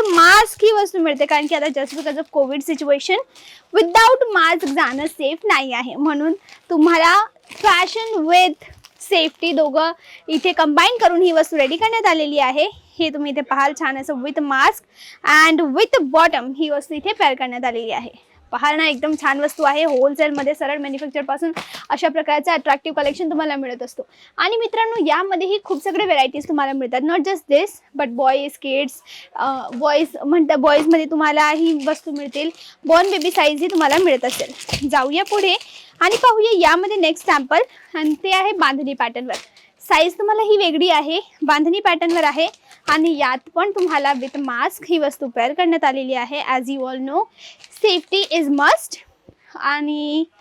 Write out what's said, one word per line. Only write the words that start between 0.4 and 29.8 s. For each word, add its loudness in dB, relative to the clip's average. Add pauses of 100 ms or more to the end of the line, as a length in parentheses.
ही 6
वस्तू 0
मिळते, 0
कारण 0
की -2
आता -2
just -4
because -6
of -6 (140)
covid 0 (100)
situation -2 (560)
without 4
mask 2
जाणं -2
सेफ -4
नाही 0
आहे, -6
म्हणून 0 (360)
तुम्हाला 4 (380)
fashion 0
with 2 (480)
safety -2
दोघं 0 (360)
इथे 0
कंबाईन 2
करून 4
ही 4
वस्तू 0
रेडी 0
करण्यात -2
आलेली 0
आहे. 0 (300)
हे 0
तुम्ही -6
इथे -4
पाहाल, 0
छान -4
असं -6
with -6
mask 0 (640)
and 2
with 2
bottom 2
ही -2
वस्तू -4
इथे -4
पेअर 2
करण्यात -6
आलेली -4
आहे. -10 (200)
पहा 0
ना, 0
एकदम -2
छान 0
वस्तू -2
आहे. 2
होलसेलमध्ये 0
सरळ -4
मॅन्युफॅक्चरपासून -6 (380)
अशा -2
प्रकारचा 0
अट्रॅक्टिव्ह -2
कलेक्शन -2
तुम्हाला -2
मिळत -8
असतो. -14 (300)
आणि -2
मित्रांनो, -2
यामध्येही -2
खूप -6
सगळे -2
व्हरायटीज -2
तुम्हाला -2
मिळतात, -4
not 0
just -2
this, 2 (320)
but -2
boys, 0 (160)
kids, -2 (440)
अ, -4
बॉईज 0 (180)